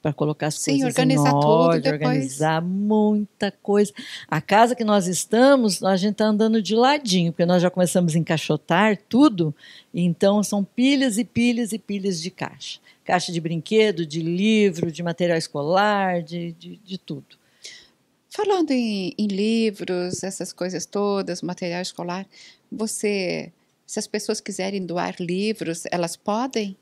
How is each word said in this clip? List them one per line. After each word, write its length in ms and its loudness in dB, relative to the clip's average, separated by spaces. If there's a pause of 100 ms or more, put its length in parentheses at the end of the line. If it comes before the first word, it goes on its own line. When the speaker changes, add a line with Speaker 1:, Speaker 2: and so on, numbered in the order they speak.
Speaker 1:
Pra 100 -2
colocar 360 -4
as 80 -6
Speaker 2:
Sim, 240 -4
Speaker 1:
coisas 80 0
Speaker 2:
organizar 400 2
Speaker 1:
em 40 2
Speaker 2:
tudo 140 2
Speaker 1:
ordem, 340 4
Speaker 2:
depois. 220 -2
Speaker 1:
organizar 580 0
muita 920 0 (100)
coisa. 300 2 (360)
A 120 0
casa 340 4
que 80 -6
nós 240 2
estamos, 760 4
a 140 2
gente 200 0
tá 80 2
andando 360 2
de 140 -2
ladinho, 580 2
porque 140 0
nós 160 4
já 80 4
começamos 460 2
a 20 4
encaixotar 800 0 (100)
tudo, 460 2 (400)
então 480 2
são 220 -2
pilhas 540 2
e 60 -2
pilhas 480 0
e 60 -6
pilhas 420 -4
de 120 -8
caixa. 480 -12 (240)
Caixa 260 0
de 100 -4
brinquedo, 640 0
de 180 -6
livro, 680 2
de 140 -10
material 340 0
escolar, 800 0
de, 320 -10
de, 320 -20
de 140 -12
tudo. 420 -14 (880)
Speaker 2:
Falando 420 0
em, 480 -2
em 80 0
livros, 1000 -2
essas 280 -10
coisas 340 -6
todas, 560 -4
material 400 -6
escolar, 440 -8 (440)
você, 840 -4 (340)
se 120 -8
as 80 -8
pessoas 340 -6
quiserem 460 -6
doar 340 -4
livros, 720 -4
elas 260 -4
podem? 640 -4